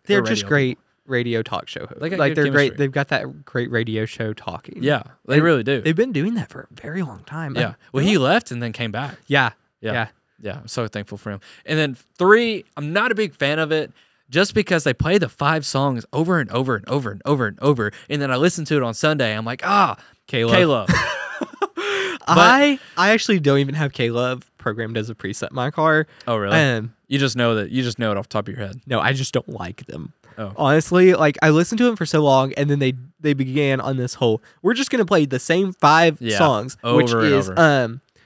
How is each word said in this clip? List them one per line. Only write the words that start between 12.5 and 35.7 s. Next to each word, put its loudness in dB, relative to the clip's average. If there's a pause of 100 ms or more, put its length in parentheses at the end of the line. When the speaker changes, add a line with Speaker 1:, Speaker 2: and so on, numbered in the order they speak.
Speaker 2:
I'm -6
not 0
a -4
big -4
fan -2
of -2
it -4 (360)
just 0
because 0
they 0
play 0
the -2
five -2
songs -2
over 0
and -4
over -2
and -8
over -4
and -14
over 0
and -8
over. 0 (160)
And -4
then -4
I 0
listen 0
to -2
it 0
on -4
Sunday. 0
I'm -6
like, -8
"Ah, 2 (300)
Speaker 1:
K-Love. 2
Speaker 2:
K-Love." 2
Speaker 1:
<laughs> -2 (1040)
Speaker 2:
But 4
Speaker 1:
I, 6 (180)
I 4
actually 2
don't 4
even -2
have -4
K-Love -4
programmed -6
as -4
a -12
preset -8
in -12
my -4
car. 2 (200)
Speaker 2:
Oh, 0
really? 0
Speaker 1:
Um, 0 (140)
Speaker 2:
You 0
just 0
know 2
that, -4
you -2
just -6
know -2
it -2
off -8
the -20
top -4
of -10
your -10
head. -14
Speaker 1:
No, -2
I 2
just -4
don't -4
like -12
them. -12 (260)
Speaker 2:
Oh. -10
Speaker 1:
Honestly, 4
like, 2
I 6
listened 2
to 4
them 2
for -4
so 0
long, 4
and 0
then 2
they, 0 (260)
they 2
began 0
on -4
this -4
whole, 2 (220)
"We're 2
just -2
gonna 2
play 4
the -2
same 0